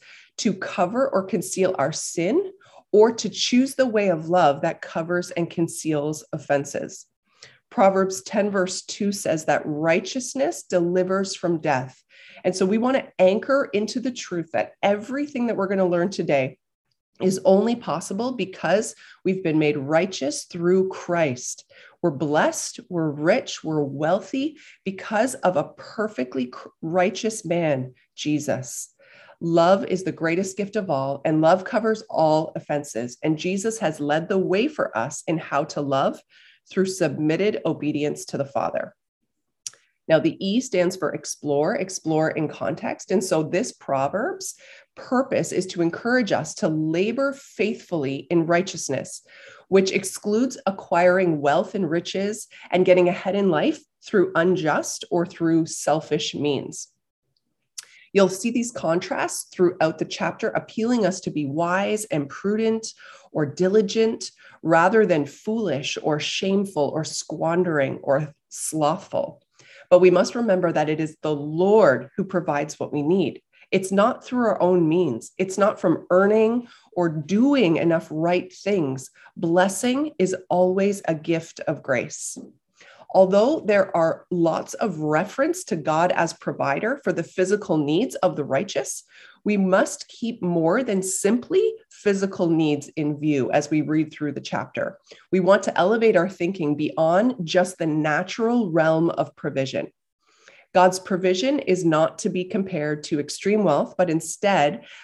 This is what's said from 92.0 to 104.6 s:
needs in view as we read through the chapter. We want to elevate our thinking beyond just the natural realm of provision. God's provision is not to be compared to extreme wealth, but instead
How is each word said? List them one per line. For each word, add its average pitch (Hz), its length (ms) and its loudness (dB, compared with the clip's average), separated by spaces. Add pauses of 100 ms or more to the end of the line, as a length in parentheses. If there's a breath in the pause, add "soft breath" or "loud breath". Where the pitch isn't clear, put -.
needs 156 480 2
in 147 220 -2
view 143 320 0
as 147 180 0
we 156 140 0
read 151 300 -2
through 147 200 -6
the 131 80 -10
chapter. - 560 -6 (340 loud breath)
We 185 100 4
want 196 240 6
to - 120 -2
elevate 220 400 4
our 170 120 4
thinking 170 460 -2
beyond 165 680 2
just 180 340 2
the 165 100 -4
natural 180 840 0
realm 160 400 4
of - 260 -4
provision. 135 520 -4 (840 soft breath)
God's 185 280 6
provision 190 580 0
is 175 260 0
not 160 360 2
to 196 100 -2
be 180 140 -4
compared 151 600 -4
to 147 160 -2
extreme 202 420 -2
wealth, 165 360 2
but 180 100 2
instead 165 800 0 (180 loud breath)